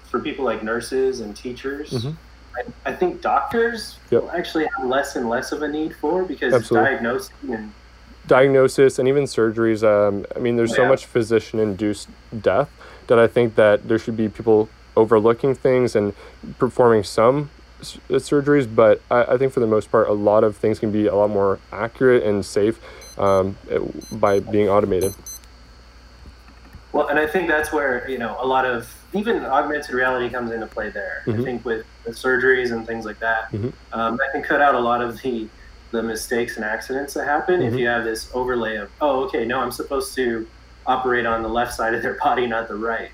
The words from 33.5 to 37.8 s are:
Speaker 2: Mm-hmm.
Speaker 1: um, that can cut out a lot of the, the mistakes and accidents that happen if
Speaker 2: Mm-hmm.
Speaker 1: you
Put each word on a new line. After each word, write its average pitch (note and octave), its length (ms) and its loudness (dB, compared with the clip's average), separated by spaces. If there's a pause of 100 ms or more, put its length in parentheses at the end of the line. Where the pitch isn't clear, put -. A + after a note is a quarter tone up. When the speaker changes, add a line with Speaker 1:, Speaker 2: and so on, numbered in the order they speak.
Speaker 2:
Mm-hmm. A2+ 180 -6 (300)
Speaker 1:
um, A2+ 180 -2
that - 140 -4
can D3 120 -6
cut D3 180 0
out C#3+ 140 4
a A#2+ 40 0
lot A#2+ 220 0
of A#2 200 -8
the, A2+ 260 -6 (440)
the A2+ 120 -4
mistakes A#2 520 -4
and A2+ 100 -8
accidents C3 500 -6
that C#3+ 100 -6
happen D#3+ 360 0
if B2 100 0
Speaker 2:
Mm-hmm. B2+ 80 -4
Speaker 1:
you A#2+ 80 0